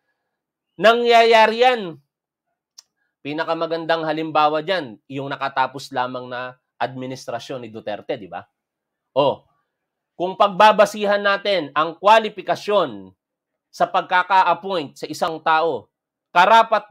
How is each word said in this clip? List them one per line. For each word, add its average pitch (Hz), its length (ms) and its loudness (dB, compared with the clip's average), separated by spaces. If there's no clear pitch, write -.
nangyayari 226 880 4
yan. 247 180 2
Pinakamagandang 160 800 -4
halimbawa 156 560 0
dyan, 156 480 -6
yung 139 240 -10
nakatapos 135 640 -6
lamang 127 320 -6
na 127 320 -12
administrasyon 127 880 -10
ni 110 80 -18
Duterte, 107 480 -10
di 92 80 -18
ba? 90 160 -14
O, 131 320 -2
kung 185 240 -6
pagbabasihan 202 880 2
natin 196 480 -2
ang 156 240 -2
kwalifikasyon 175 1200 0
sa 175 160 -2
pagkaka-appoint 180 1040 0
sa - 160 -14
isang 160 320 -6
tao, 160 480 0
karapat 220 540 4